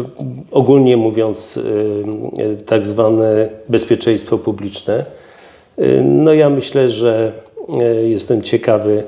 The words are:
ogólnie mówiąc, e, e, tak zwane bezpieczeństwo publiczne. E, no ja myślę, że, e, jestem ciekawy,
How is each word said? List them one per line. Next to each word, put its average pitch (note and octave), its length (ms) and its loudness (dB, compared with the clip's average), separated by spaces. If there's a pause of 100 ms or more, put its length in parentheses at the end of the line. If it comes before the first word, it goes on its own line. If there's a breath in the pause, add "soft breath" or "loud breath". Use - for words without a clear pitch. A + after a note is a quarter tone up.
(520)
ogólnie C3 460 4
mówiąc, A2 600 -2
e, A#2+ 40 -4 (840)
e, G#2+ 120 -2
tak G#2 300 -2
zwane A2 640 2 (200)
bezpieczeństwo A2+ 680 0
publiczne. G#2 680 -6 (720 loud breath)
E, C3 240 2
no C#3+ 320 4
ja D#3 160 4
myślę, C3+ 400 0
że, A2 420 0 (500)
e, A#2+ 40 2
jestem A2+ 560 0
ciekawy, G#2+ 680 0